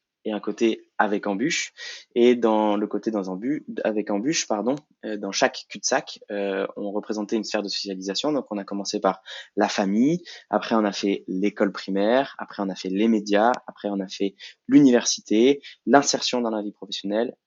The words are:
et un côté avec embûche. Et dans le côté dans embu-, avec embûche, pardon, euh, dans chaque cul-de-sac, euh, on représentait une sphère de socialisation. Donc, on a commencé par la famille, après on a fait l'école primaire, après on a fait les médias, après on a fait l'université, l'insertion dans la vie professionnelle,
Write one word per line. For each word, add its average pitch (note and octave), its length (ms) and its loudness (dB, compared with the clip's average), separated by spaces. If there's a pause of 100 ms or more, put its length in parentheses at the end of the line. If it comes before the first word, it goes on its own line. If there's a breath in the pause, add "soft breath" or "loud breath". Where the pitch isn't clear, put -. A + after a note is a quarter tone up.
(260)
et A2 60 -2
un G#2 80 -4
côté G#2+ 580 -2
avec G2+ 300 0
embûche. A2 440 -2 (420 loud breath)
Et A#2+ 220 6
dans A2 400 2
le G#2 120 0
côté G#2 220 -6
dans G2+ 200 -4
embu-, A#2 360 -6 (180)
avec G#2+ 280 -2
embûche, B2 360 -2
pardon, A2 280 -2 (300)
euh, G#2+ 120 -8
dans G2+ 140 -8
chaque - 380 -2
cul-de-sac, - 500 -6 (100)
euh, G2 460 -2
on G2+ 160 -8
représentait G#2 460 -4
une G#2 80 -2
sphère G#2 180 -2
de G2 60 -6
socialisation. G2 640 -4
Donc, C3 180 -4
on G#2 60 -4
a G2 80 -6
commencé G2+ 340 -6
par G2 220 0 (340 loud breath)
la G#2 140 2
famille, A2+ 520 2 (280 loud breath)
après G#2+ 260 0
on A2 80 4
a G2+ 80 2
fait G2+ 360 -2
l'école G2 440 0
primaire, G#2 640 0
après - 240 -10
on G2 80 -2
a F#2 60 -6
fait - 140 -8
les G2+ 180 2
médias, G#2+ 460 4 (140)
après - 220 -8
on G2 120 -2
a F#2+ 60 -8
fait G2 280 -6 (320 loud breath)
l'université, B2+ 920 6 (240 loud breath)
l'insertion B2+ 560 2
dans A#2 80 -2
la A2 120 -2
vie G#2 120 -8
professionnelle, G2+ 600 -4 (120)